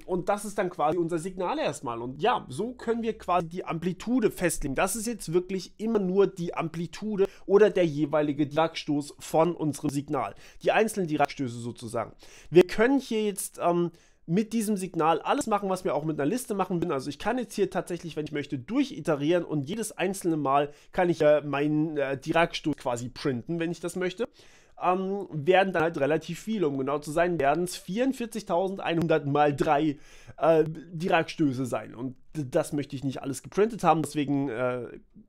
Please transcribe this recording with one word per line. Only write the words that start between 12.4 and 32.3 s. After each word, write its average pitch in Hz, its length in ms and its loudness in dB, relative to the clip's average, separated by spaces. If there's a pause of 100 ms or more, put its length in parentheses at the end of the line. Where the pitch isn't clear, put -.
Wir 175 160 8
können 233 320 2
hier 226 260 -2
jetzt, - 380 -6
ähm, 175 300 2 (400)
mit 220 220 0
diesem 220 240 0
Signal 165 440 2
alles 247 260 0
machen, 202 240 0
was 185 120 -2
wir 156 120 0
auch 147 100 -2
mit 156 140 -2
einer 143 100 0
Liste 233 240 -2
machen 185 260 -2
würden. 170 120 -2
Also 135 180 -2
ich 139 80 -10
kann 240 220 -2
jetzt - 160 -8
hier 190 160 0
tatsächlich, 170 440 -6
wenn 156 100 -4
ich - 60 -10
möchte, 147 280 -6
durchiterieren 165 840 0
und 147 200 -4
jedes 127 340 -6
einzelne 180 400 -2
Mal 143 340 2 (200)
kann 185 180 2
ich, 170 120 0
äh, 151 200 8
meinen, 151 560 0
äh, 135 180 0
Dirac-Stoß 160 640 0
quasi 123 320 -4
printen, 143 500 -4
wenn 165 120 -2
ich 170 80 -8
das 175 160 -8
möchte. 185 340 -4 (500)
Ähm, 190 520 0
werden 180 420 4
dann 170 80 0
halt 165 180 0
relativ 156 420 0
viele, 214 260 0
um 139 100 0
genau 139 220 -2
zu 151 100 -8
sein, 170 300 0
werden's 156 360 2
vierundvierzigtausendeinhundert 190 1500 0
mal 143 300 4
drei, 151 420 2 (400)
äh, 156 260 6
Dirac-Stöße 160 1040 0
sein. 113 300 -6
Und 127 200 -8 (200)